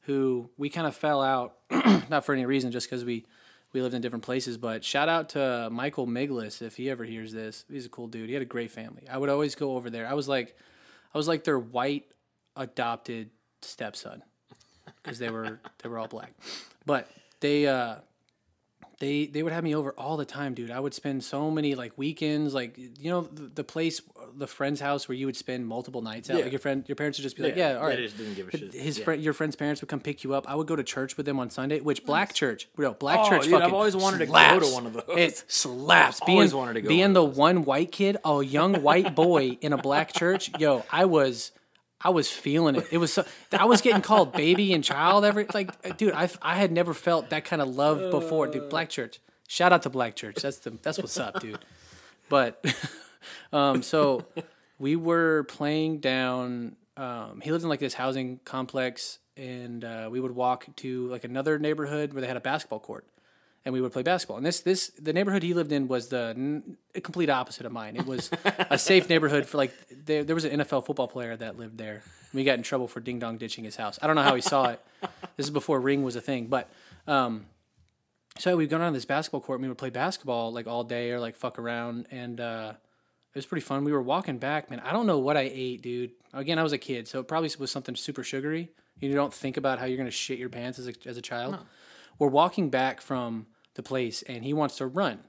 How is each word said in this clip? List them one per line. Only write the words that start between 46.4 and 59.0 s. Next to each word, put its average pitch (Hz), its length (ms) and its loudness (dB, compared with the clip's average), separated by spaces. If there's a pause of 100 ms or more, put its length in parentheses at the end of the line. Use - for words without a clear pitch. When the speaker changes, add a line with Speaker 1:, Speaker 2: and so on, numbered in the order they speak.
Speaker 1:
I 165 140 0
had 190 160 4
never 170 220 2
felt - 380 0
that 156 120 -2
kind 160 180 -2
of 135 140 0
love 156 340 2
before. 160 380 0
Dude, 127 160 -4
Speaker 2:
Uh. 143 40 -10
Speaker 1:
black 156 220 -2
church. 117 300 -8 (300)
Shout 180 240 6
out 170 100 6
to 143 60 -2
black 123 260 -2
church. 107 260 -10
That's 139 180 -6
the, - 100 -12 (120)
that's 151 160 -4
what's 120 200 -6
up, 123 240 -6
dude. 107 180 -12 (720)
But, 131 340 2 (480)
<laughs> - 400 -18
um, 139 320 2
so 139 400 2 (540)
we 143 180 0
were 165 540 2
playing 156 500 -2
down, 127 800 -2 (180)
um, 113 480 -10
he 151 80 -4
lived 165 140 0
in, 165 40 0
like, 143 120 0
this 135 140 -4
housing 127 500 -4
complex, 127 720 -6 (160)